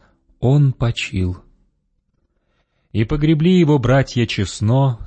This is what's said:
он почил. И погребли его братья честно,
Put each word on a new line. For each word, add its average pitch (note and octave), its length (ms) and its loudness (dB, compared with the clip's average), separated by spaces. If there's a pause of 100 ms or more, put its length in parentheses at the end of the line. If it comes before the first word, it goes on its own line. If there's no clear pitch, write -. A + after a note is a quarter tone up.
(380)
он C#3 360 2
почил. F#2 640 -4 (1500)
И A2 120 0
погребли D#3 540 2
его D3+ 200 4
братья B2 480 0
честно, A2+ 800 -2